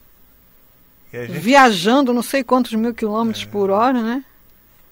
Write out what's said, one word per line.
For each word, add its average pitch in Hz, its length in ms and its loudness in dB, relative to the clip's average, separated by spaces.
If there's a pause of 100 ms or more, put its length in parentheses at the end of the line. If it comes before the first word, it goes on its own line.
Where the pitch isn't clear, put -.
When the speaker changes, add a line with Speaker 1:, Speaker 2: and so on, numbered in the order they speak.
(1120)
Speaker 1:
E 120 40 -14
a 120 100 -10
gente 170 120 -10
Speaker 2:
viajando 240 760 4
não 240 100 -2
sei 269 200 -4
quantos 254 300 0
mil 226 200 -2
quilômetros 220 500 -4
Speaker 1:
É. - 40 -14
Speaker 2:
por 202 220 -2
hora, 233 320 2
né? 240 240 -6 (680)